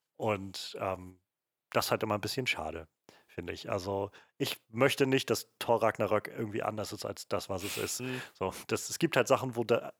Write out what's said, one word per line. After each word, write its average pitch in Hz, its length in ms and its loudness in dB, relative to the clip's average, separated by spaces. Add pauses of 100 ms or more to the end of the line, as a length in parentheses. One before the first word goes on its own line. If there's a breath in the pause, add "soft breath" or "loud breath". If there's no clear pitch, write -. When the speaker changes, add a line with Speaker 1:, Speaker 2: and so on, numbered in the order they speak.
(180)
Speaker 1:
Und, 98 600 -4
ähm, 92 400 -6 (520)
das 90 140 2
ist - 60 0
halt 113 120 2
immer 107 100 2
ein 104 80 0
bisschen 123 240 -4
schade, 80 420 -4 (380 soft breath)
finde 87 280 -10
ich. - 180 -8
Also 98 400 -2 (260 loud breath)
ich - 320 -4
möchte 131 380 4
nicht, 131 240 2
dass - 260 -2
Thor 117 240 4
Ragnarök 107 460 4
irgendwie 113 340 -4
anders 107 320 -4
ist - 120 -8
als - 220 -8
das, - 220 -2
was 92 140 -4
es 101 160 -6
ist. 107 220 -4
Speaker 2:
Mhm. 127 200 -6 (120 loud breath)
Speaker 1:
So, 95 200 -4 (140)
das, - 240 -2
es - 80 -6
gibt 165 180 4
halt 123 100 6
Sachen, 127 280 2
wo 117 80 0
da, 113 360 2